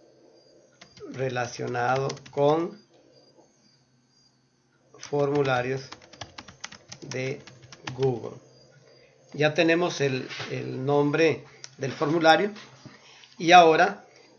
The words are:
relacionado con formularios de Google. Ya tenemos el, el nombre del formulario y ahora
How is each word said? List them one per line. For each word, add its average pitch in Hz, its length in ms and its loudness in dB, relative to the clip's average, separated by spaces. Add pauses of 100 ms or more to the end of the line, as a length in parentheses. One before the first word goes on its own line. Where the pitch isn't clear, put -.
(1120)
relacionado 123 960 -4 (240)
con 160 480 0 (2250)
formularios 135 840 -2 (1200)
de 131 400 -8 (540)
Google. 123 420 -4 (960)
Ya 151 200 0
tenemos 165 480 0
el, 131 260 -2 (240)
el 127 340 -8
nombre 147 600 2 (320)
del 131 140 -8
formulario 160 600 2 (840)
y 170 140 2
ahora 175 540 6 (340)